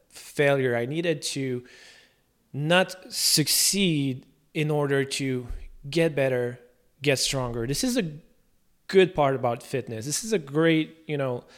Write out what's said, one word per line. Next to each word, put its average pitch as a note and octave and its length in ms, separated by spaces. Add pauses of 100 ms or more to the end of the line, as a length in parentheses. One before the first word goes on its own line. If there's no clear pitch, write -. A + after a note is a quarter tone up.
failure. C#3 640
I A#2+ 120
needed D#3+ 360
to B2+ 420 (880)
not E3+ 420 (180)
succeed D3+ 1120 (300)
in D3+ 160
order C#3+ 340
to C3 440 (400)
get E3 260
better, B2 440 (440)
get C#3 160
stronger. B2 480
This C#3+ 180
is B3+ 140
a E3+ 140 (760)
good F#3 260
part C#3 200
about A#2+ 280
fitness. A2+ 420
This D3 200
is A3 100
a G3 40
great, D#3 680
you D3+ 100
know, C3 280 (140)